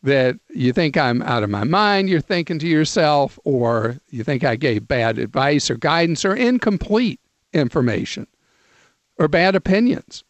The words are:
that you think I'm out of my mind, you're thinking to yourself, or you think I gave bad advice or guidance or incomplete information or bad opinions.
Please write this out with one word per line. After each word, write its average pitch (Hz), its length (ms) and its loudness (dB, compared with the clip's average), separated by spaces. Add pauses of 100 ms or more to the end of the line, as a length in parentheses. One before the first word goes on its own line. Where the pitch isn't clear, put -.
that 131 320 2 (140)
you 127 220 0
think 156 240 0
I'm 127 260 0
out 120 200 -2
of 104 80 -2
my 101 140 -2
mind, 196 440 2
you're 175 120 2
thinking 170 400 -4
to 165 80 -4
yourself, 151 760 0
or 120 540 0 (140)
you 113 120 -8
think 135 220 -2
I 123 100 2
gave 113 320 -2
bad 113 320 0
advice 135 500 0
or 120 60 -2
guidance 165 500 0
or 190 120 0
incomplete 233 840 0 (340)
information 120 760 -2 (920)
or 156 80 2
bad 180 300 2
opinions. 208 720 0